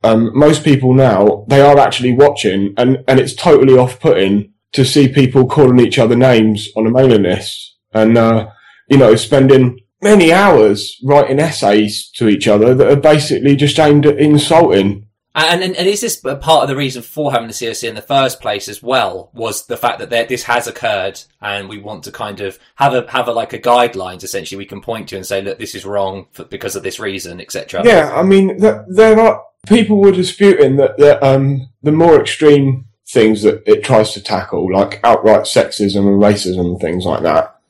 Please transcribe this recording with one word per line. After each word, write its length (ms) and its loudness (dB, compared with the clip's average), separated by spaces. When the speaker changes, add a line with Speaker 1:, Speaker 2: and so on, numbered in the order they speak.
Speaker 1:
Um, 300 0
most 300 2
people 300 2
now, 560 2
they 120 4
are 180 6
actually 340 0
watching, 640 0
and, 300 0
and 120 2
it's 140 -4
totally 420 4
off-putting 760 0
to 120 0
see 220 2
people 400 2
calling 320 4
each 180 2
other 180 2
names 640 2
on 80 -2
a 60 0
mailing 320 2
list 520 -6
and, 260 2
uh, 300 0
you 100 4
know, 180 6
spending 640 2
many 300 4
hours 720 2
writing 360 2
essays 760 -2
to 120 0
each 180 -2
other 280 4
that 120 2
are 80 4
basically 600 0
just 240 -2
aimed 260 4
at 140 2
insulting. 880 2
Speaker 2:
And, 300 -2
and, 120 -6
and 120 -4
is 140 -4
this 220 -10
a 120 -6
part 280 0
of 60 -4
the 60 -6
reason 260 -8
for 300 -8
having 160 -4
the 60 -16
C 140 -10
O 60 -8
C 140 -10
in 80 -12
the 60 -16
first 380 -4
place 300 -8
as 140 -18
well, 500 -6
was 320 -10
the 100 -10
fact 240 -6
that 100 -16
there, 160 -2
this 180 -10
has 240 -4
occurred, 520 -8
and 260 -10
we 100 -18
want 260 -18
to 80 -18
kind 300 -14
of 180 -12
have 180 -2
a, 160 -6
have 180 -6
a, 60 -6
like, 200 -8
a 60 -14
guidelines, 640 -2
essentially, 340 -12
we 80 -16
can 160 -20
point 280 -12
to 80 -16
and 80 -14
say, 160 -6
"Look, 180 -12
this 160 -14
is 80 -16
wrong 480 -8
for, 140 -20
because 320 -12
of 60 -12
this 160 -10
reason," 420 -12
et 100 -20
cetera? 320 -10
Speaker 1:
Yeah, 320 2
I 80 -2
mean, 380 2
th-, 260 0
there 320 4
are, 240 0
people 300 2
were 160 4
disputing 640 2
that, 220 0
that, 220 4
um, 460 0
the 80 -2
more 260 4
extreme 680 0
things 320 0
that 240 0
it 180 0
tries 300 0
to 100 -16
tackle, 480 -6
like 320 -4
outright 380 2
sexism 680 -2
and 160 2
racism 380 -2
and 180 -6
things 240 -6
like 200 -6
that 340 -2